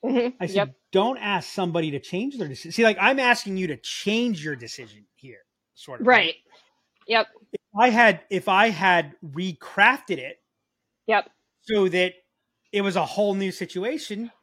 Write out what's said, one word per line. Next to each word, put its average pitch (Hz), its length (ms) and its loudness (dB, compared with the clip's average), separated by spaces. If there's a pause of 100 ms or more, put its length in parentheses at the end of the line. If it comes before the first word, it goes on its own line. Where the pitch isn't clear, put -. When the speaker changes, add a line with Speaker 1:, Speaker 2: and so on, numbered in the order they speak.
Speaker 1:
Mm-hmm. 240 380 0
Speaker 2:
I 180 40 -4
said, 190 100 -6
Speaker 1:
Yep. 151 180 -2 (180)
Speaker 2:
"Don't 220 240 2
ask 202 340 -4
somebody 170 420 -2
to 139 80 -6
change 262 360 -8
their 208 120 -6
decision." 156 240 -12
See, 233 120 2
like, 214 160 4
I'm 247 180 4
asking 240 380 0
you 190 120 -2
to 143 100 -6
change 214 680 -4
your 151 120 -6
decision 107 580 -18
here, 120 240 -20 (360)
sort - 280 -12
of, 220 40 2
Speaker 1:
Right. 247 120 8
Speaker 2:
right? 165 160 0 (760)
Speaker 1:
Yep. 220 200 2 (260)
Speaker 2:
If - 60 -8 (180)
I 240 100 6
had, 220 400 6
if 185 180 -4
I 202 220 4
had 170 460 2 (100)
recrafted 185 920 0
it 135 240 -14 (640)
Speaker 1:
Yep. 214 240 0 (320)
Speaker 2:
so 202 260 0
that 180 240 0 (600)
it 202 100 -2
was 196 140 -2
a 165 100 0
whole 202 260 -2
new 196 200 -2
situation 220 800 -8 (120)